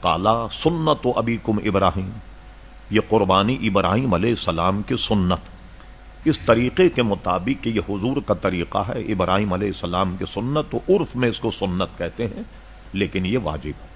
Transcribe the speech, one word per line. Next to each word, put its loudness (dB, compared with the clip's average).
قال 2
سنت 0
ابیکم 0
ابراہیم، 2
یہ 4
قربانی 4
ابراہیم 2
علیہ 2
السلام 0
کی -2
سنت، 2
اس 2
طریقے 4
کے 0
مطابق -2
کہ 0
یہ 0
حضور -2
کا 2
طریقہ -2
ہے، -4
ابراہیم 2
علیہ -2
السلام -2
کی -4
سنت، -4
تو -4
عرف 2
میں 2
اس -2
کو -2
سنت -4
کہتے -4
ہیں، -8
لیکن -2
یہ 0
واجب -6
ہے۔ -18